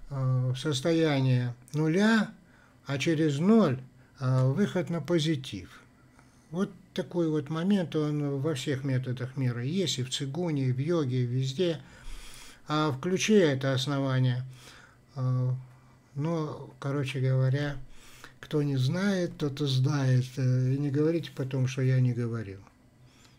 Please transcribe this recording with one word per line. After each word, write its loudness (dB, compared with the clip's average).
э, 0
в -2
состояние 2
нуля, 2
а -4
через 2
ноль, 4
э, 2
выход 0
на -2
позитив. -2
Вот -4
такой -2
вот -2
момент, 0
он 0
во 0
всех -4
методах -2
мира -2
есть, -2
и -2
в -6
цигуне, -2
и 2
в 0
йоге, 0
и 2
везде. -2
А 0
в -6
ключе 4
это 4
основание. 0
Э, 0
но, -4
короче -4
говоря, 2
кто -2
не 0
знает, 0
тот -4
и 0
знает. 2
Э, 2
и 0
не -2
говорите 0
потом, -2
что -4
я 4
не 4
говорил. -4